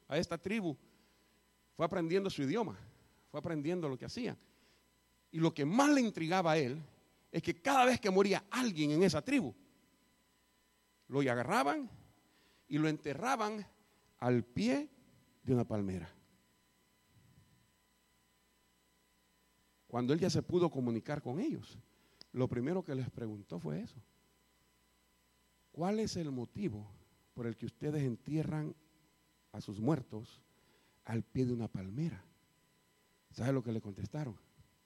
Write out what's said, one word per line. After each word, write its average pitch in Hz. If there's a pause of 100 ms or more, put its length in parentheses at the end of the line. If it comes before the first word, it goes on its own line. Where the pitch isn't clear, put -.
a 143
esta 170
tribu, 190 (1000)
fue 160
aprendiendo 180
su -
idioma, 139 (520)
fue 147
aprendiendo 165
lo 131
que -
hacían. - (920)
Y 165
lo 160
que 147
más 247
le 277
intrigaba 170
a 160
él 143 (500)
es 165
que 165
cada 269
vez 254
que 202
moría 190
alguien 170
en 160
esa 151
tribu, 220 (1500)
lo 127
agarraban 202 (800)
y 147
lo 156
enterraban 208 (520)
al 120
pie 269 (540)
de 131
una 120
palmera. 95 (3750)
Cuando 123
él 165
ya 180
se 156
pudo 175
comunicar 131
con 135
ellos, 233 (560)
lo 123
primero 147
que 143
les 127
preguntó 107
fue 160
eso: - (1700)
"¿Cuál 196
es 214
el 160
motivo 117 (440)
por 120
el 113
que 120
ustedes 147
entierran 151 (800)
a 104
sus 101
muertos 120 (600)
al 113
pie 127
de 123
una 113
palmera?". 101 (1080)
¿Sabe 120
lo 131
que 117
le 110
contestaron? 104 (480)